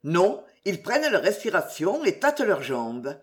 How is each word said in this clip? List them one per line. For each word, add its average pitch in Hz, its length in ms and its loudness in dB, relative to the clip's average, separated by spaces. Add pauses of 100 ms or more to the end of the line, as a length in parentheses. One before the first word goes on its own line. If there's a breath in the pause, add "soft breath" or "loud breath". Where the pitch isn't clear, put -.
Non, 175 400 2 (220 loud breath)
ils 190 160 -2
prennent 294 300 0
leur 208 100 4
respiration 202 840 0
et - 120 0
tâtent 294 220 0
leurs 190 240 0
jambes. 123 600 -6